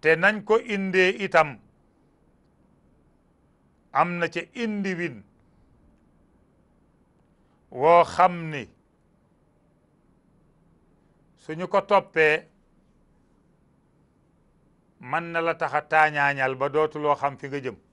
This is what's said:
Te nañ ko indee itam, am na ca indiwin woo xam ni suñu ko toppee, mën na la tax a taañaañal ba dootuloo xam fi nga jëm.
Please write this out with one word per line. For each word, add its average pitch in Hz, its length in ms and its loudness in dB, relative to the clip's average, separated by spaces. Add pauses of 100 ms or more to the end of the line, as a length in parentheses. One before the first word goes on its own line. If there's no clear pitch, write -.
Te 160 120 4
nañ 202 280 0
ko 214 160 2
indee 190 500 0 (160)
itam, 156 240 2 (2500)
am 156 160 2 (100)
na 170 100 -2
ca 170 120 -8 (120)
indiwin 190 720 -8 (2500)
woo 160 320 6
xam 180 300 2 (160)
ni 143 140 -10 (2750)
suñu 170 300 -10
ko 190 140 0
toppee, 175 540 2 (2750)
mën 143 300 -4
na 165 100 -4
la 165 140 -2
tax 160 180 -6
a 147 80 -2
taañaañal 143 760 0
ba 135 140 -4
dootuloo 151 460 0
xam 139 220 -6
fi 147 100 -14
nga 139 120 -8
jëm. 123 160 -10 (180)